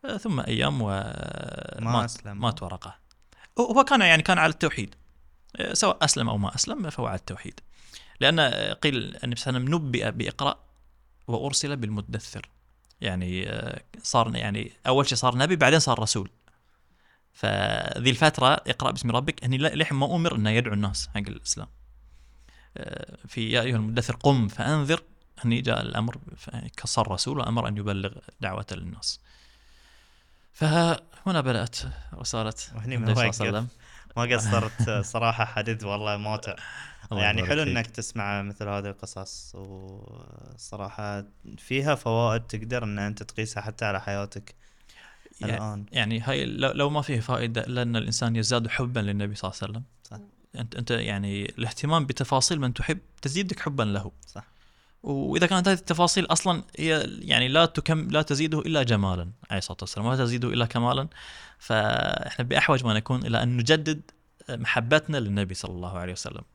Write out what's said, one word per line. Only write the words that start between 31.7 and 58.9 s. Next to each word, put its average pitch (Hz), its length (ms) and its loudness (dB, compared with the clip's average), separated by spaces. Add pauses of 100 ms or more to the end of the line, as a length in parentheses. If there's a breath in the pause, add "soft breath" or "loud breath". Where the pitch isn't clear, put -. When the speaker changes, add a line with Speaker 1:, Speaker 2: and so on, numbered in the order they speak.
Speaker 1:
رسالة 110 400 -4 (200)
Speaker 2:
وهني 113 200 -6
Speaker 1:
النبي 110 200 2
Speaker 2:
ما 117 160 4
Speaker 1:
صلى 107 160 -2
الله 107 120 0
عليه - 0 -
Speaker 2:
وقف. 120 80 -2
Speaker 1:
وسلم. - 20 -8 (480 loud breath)
Speaker 2:
ما 120 200 2
قصرت 110 600 2
Speaker 1:
<laughs> 101 180 -2
Speaker 2:
صراحة، 113 300 2
حديث 107 400 -4
والله 104 320 -2
ماتع. 107 380 -4 (580 loud breath)
Speaker 1:
الله 104 100 0
Speaker 2:
يعني 104 160 4
Speaker 1:
يبارك 92 140 2
Speaker 2:
حلو 151 120 2
Speaker 1:
فيك. 131 120 0
Speaker 2:
إنك 117 100 0
تسمع 101 560 -4
مثل 101 260 -6
هذه 101 180 -2
القصص، - 680 -12
وصراحة 98 1700 -10 (320)
فيها 135 380 2
فوائد 113 480 2
تقدر 113 420 -4
إن 104 140 -2
أنت 104 240 -4
تقيسها 107 400 -6
حتى 110 220 -6
على 101 160 0
حياتك 101 540 -6 (840 loud breath)
Speaker 1:
يعني، - 160 -2
Speaker 2:
الآن. 104 360 -6
Speaker 1:
يعني 113 280 0
هاي 135 260 -2
لو، 120 260 0
لو 143 180 2
ما 147 120 0
فيه 127 180 0
فائدة 117 400 -2
إلا 123 220 -2
أن 117 140 0
الإنسان 113 400 0
يزداد 113 320 2
حبا 123 320 -2
للنبي 101 340 -2
صلى 95 160 -6
الله - 120 -12
عليه 104 100 -6
وسلم. 113 120 -8 (180)
Speaker 2:
صح. - 140 -18 (440)
Speaker 1:
أنت، 117 160 -8
أنت 120 140 -4
يعني 101 540 -2
الاهتمام 147 640 -2
بتفاصيل 135 540 2
من 127 140 0
تحب 156 240 -2 (240)
تزيدك 180 380 -2
حبا 139 220 -2
له. 101 300 -2 (140)
Speaker 2:
صح. - 180 -16 (580 soft breath)
Speaker 1:
وإذا 143 440 2
كانت 180 220 4
هذه 190 100 6
التفاصيل 175 460 2
أصلا 165 380 2 (160)
هي، 156 280 2 (120)
يعني 123 300 2
لا 160 180 6
تكم-، 156 440 0
لا 151 120 4
تزيده 151 360 2
إلا 151 240 2
جمالا 98 480 2 (200)